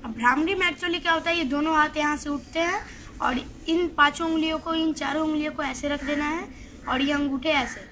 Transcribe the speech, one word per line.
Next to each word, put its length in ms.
अब 80
भ्रामरी 420
में 120
actually 340
क्या 120
होता 160
है, 80
ये 80
दोनों 300
हाथ 220
यहाँ 200
से 120
उठते 300
हैं 220
और 200
इन 200
पाँचों 300
उंगलियों 320
को, 140
इन 200
चारों 300
उंगलियों 280
को 120
ऐसे 260
रख 160
देना 220
है 200
और 120
ये 120
अंगूठे 380
ऐसे। 300